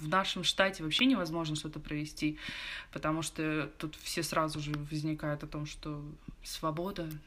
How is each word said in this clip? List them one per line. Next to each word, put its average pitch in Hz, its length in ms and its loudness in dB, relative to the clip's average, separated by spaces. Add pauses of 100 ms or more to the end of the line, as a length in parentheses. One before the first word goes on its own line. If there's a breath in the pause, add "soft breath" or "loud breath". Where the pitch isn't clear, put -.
в - 20 -4
нашем 185 380 2
штате 190 360 4
вообще 156 240 4
невозможно 165 520 4
что-то 156 240 -6
провести, 151 560 -2 (560 loud breath)
потому 156 300 0
что 156 540 0
тут 156 240 -6
все - 220 -2
сразу 156 380 2
же 147 100 -2 (180)
возникают 151 540 0
о 156 40 -4
том, 151 180 -6
что 147 360 -6 (440)
свобода, 170 640 -2 (180)